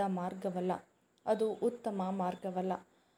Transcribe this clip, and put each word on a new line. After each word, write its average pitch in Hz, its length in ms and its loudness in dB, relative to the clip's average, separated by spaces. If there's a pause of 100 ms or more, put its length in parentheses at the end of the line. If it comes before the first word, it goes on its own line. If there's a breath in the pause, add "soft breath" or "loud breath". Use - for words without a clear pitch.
ಮಾರ್ಗವಲ್ಲ, 185 680 0 (540)
ಅದು 214 280 4
ಉತ್ತಮ 220 560 0
ಮಾರ್ಗವಲ್ಲ. 185 600 -2 (460 soft breath)